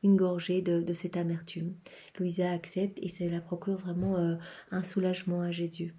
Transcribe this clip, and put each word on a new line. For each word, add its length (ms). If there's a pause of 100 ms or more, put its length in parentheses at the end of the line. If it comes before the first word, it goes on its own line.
une 100
gorgée 480
de, 180
de 140
cette 220
amertume. 580 (460)
Louisa 320
accepte 500
et 60
cela 320
procure 380
vraiment, 380
euh, 200 (340)
un 140
soulagement 560
à 100
Jésus. 480